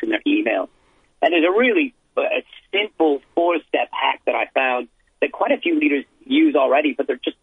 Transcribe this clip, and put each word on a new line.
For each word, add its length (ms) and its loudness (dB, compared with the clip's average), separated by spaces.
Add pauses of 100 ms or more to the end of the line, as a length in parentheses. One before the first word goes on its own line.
and 100 -2
their 140 -2
email. 420 0 (540)
And 100 2
there's 140 2
a 120 2
really, 360 0 (220)
uh, 60 0
a 220 -4 (280)
simple 480 0 (140)
four-step 580 -2
hack 340 -4
that 80 -2
I 200 -4
found 340 -2 (320)
that 120 -2
quite 200 -2
a 60 0
few 200 0
leaders 260 0 (200)
use 300 2
already, 400 2
but 120 -4
they're 100 -4
just 260 -8